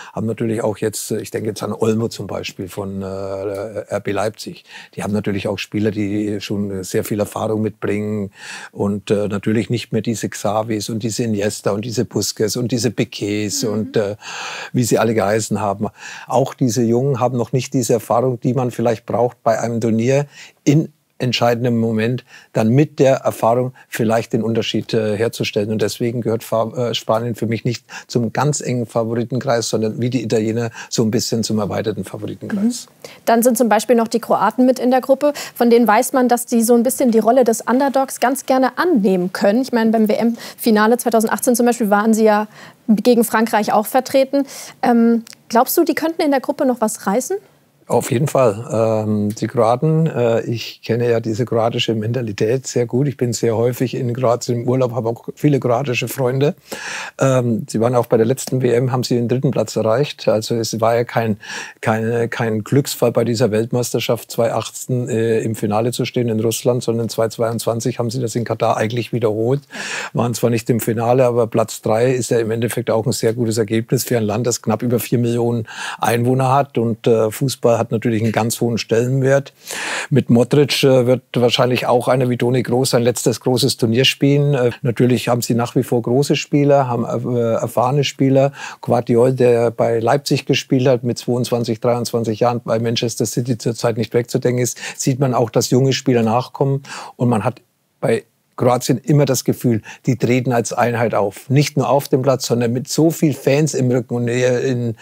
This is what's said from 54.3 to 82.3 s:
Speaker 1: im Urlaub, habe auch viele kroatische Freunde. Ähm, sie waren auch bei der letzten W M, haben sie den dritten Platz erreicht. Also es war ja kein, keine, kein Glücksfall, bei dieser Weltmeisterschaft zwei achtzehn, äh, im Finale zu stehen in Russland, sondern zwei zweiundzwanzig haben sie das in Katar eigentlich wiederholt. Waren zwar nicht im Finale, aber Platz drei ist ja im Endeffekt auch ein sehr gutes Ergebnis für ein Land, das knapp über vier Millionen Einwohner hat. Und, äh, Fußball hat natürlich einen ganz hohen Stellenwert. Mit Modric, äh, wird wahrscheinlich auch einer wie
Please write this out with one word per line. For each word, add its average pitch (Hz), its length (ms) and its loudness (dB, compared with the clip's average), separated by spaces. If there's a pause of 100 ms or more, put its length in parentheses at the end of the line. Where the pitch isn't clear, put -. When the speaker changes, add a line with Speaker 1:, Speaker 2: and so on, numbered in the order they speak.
Speaker 1:
im 123 60 -4
Urlaub, 127 260 0
habe 113 160 -2
auch 117 160 -8 (100)
viele 143 240 2
kroatische 123 480 -2
Freunde. 135 480 0 (640)
Ähm, 123 500 2
sie 113 100 -2
waren 117 140 2
auch 120 140 2
bei 123 100 4
der 110 80 4
letzten 127 380 -2
W 120 100 2
M, 123 180 2
haben 127 120 0
sie - 100 -2
den 120 140 2
dritten 123 240 0
Platz 110 240 -2
erreicht. 113 520 0
Also 110 280 0
es 113 260 -4
war 113 140 2
ja 120 80 2
kein, 113 340 -2 (440)
keine, 113 460 0
kein 113 360 -2
Glücksfall, 123 480 0
bei 117 120 0
dieser 113 280 2
Weltmeisterschaft 117 800 -2
zwei 117 220 0
achtzehn, 120 540 -4
äh, 113 340 0
im 110 120 -2
Finale 110 380 0
zu 123 140 -4
stehen 120 240 -2
in 110 100 0
Russland, 117 420 0
sondern 117 280 -2
zwei 113 180 -2
zweiundzwanzig 113 720 -4
haben 120 100 -2
sie 120 100 -6
das 120 160 -6
in 113 100 -2
Katar 113 320 -2
eigentlich 113 360 -4
wiederholt. 113 480 0 (520)
Waren 120 200 0
zwar 117 160 0
nicht 117 220 0
im 117 80 2
Finale, 120 460 2
aber 120 200 2
Platz 113 380 -2
drei 113 280 2
ist 127 200 -2
ja 120 80 2
im 113 100 -2
Endeffekt 117 400 -2
auch 110 160 0
ein 123 60 0
sehr 113 220 0
gutes 113 260 -2
Ergebnis 113 460 0
für 123 120 0
ein 110 60 0
Land, 107 240 -2
das 117 160 -4
knapp 110 180 -2
über 123 180 0
vier 123 200 0
Millionen 120 480 0 (320)
Einwohner 127 520 2
hat. 135 280 0
Und, 113 260 -2
äh, 110 240 4
Fußball 120 460 0
hat 110 160 -2
natürlich 113 320 0
einen 113 80 0
ganz 110 300 -2
hohen 117 160 0
Stellenwert. 131 760 0 (580)
Mit 127 200 2
Modric, 123 540 4
äh, 131 240 6
wird 127 160 2 (120)
wahrscheinlich 123 520 2
auch 120 200 2
einer 127 220 2
wie 123 80 0